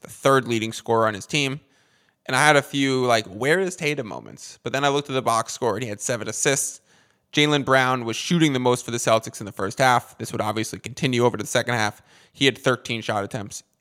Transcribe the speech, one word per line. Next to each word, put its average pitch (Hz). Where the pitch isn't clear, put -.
the -
third 135
leading 113
scorer 113
on 107
his 95
team. 139
And 131
I 143
had 151
a 139
few, 135
like, 113
"Where 123
is 185
Tatum?" 147
moments. 58
But 120
then 135
I 143
looked 143
at 135
the 131
box 113
score, 110
and 120
he 123
had 104
seven 117
assists. -
Jaylen 147
Brown 127
was 113
shooting 160
the 127
most 123
for -
the 117
Celtics 113
in 110
the 98
first 101
half. 123
This 113
would 117
obviously 107
continue 123
over 117
to 107
the -
second 120
half. 107
He -
had 127
thirteen 120
shot 104
attempts 104